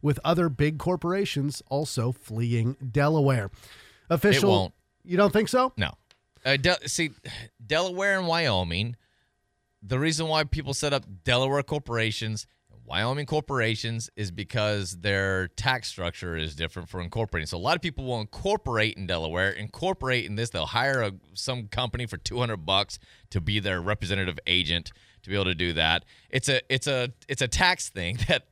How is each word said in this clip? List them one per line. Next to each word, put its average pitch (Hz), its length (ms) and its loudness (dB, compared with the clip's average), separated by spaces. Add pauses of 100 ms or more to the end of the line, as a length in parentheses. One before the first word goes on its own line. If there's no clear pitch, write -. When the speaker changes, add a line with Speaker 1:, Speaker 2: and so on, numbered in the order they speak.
Speaker 1:
with 147 220 2
other 170 260 4
big 147 280 2
corporations 170 920 -2
also 131 420 -2
fleeing 117 640 0 (160)
Delaware. 139 580 4 (600)
Official 202 400 6
Speaker 2:
It - 40 8
won't. - 200 2 (320)
Speaker 1:
You 175 100 -2
don't 196 160 6
think 214 160 4
so? 254 300 2
Speaker 2:
No. 85 160 -2 (520)
Uh, 135 120 4
De-, 160 300 2
see, 160 240 -2 (540)
Delaware 185 540 0
and 180 80 -2
Wyoming, 113 720 2 (840)
the 127 180 -4
reason 160 280 0
why 156 160 2
people 139 300 -2
set 143 180 0
up 139 140 0 (180)
Delaware 135 400 2
corporations, 113 840 -2 (400)
Wyoming 113 400 -2
corporations, 117 920 -2
is 101 160 -6
because 98 680 -2
their 98 480 0
tax 127 400 -2
structure 87 480 -6
is 78 180 -6
different 80 320 -6
for 90 140 -8
incorporating. 87 440 -4
So 82 120 -6
a - 20 -6
lot 127 160 2
of 160 60 -6
people 139 240 -6
will 120 160 -2
incorporate 117 720 -2
in 95 120 -8
Delaware, 87 420 0
incorporate 127 760 -2
in 98 120 -6
this. 117 160 -4
They'll 78 160 -2
hire 127 340 0
a, 104 100 -2 (220)
some 120 340 -6
company 120 380 -4
for 101 100 -8
two - 240 -6
hundred 110 260 -2
bucks 98 320 0 (340)
to 95 100 0
be 104 180 0
their 92 220 0
representative 92 680 -2
agent 85 460 2 (300)
to 92 60 -18
be 98 60 -4
able 98 100 2
to 92 100 2
do 85 180 0
that. 80 320 2 (240)
It's - 180 -2
a, 131 140 2 (120)
it's 127 140 -2
a, 127 240 0 (160)
it's 135 140 -4
a 123 80 0
tax 180 400 2
thing 92 340 -4
<laughs> - 60 -2
that 147 220 2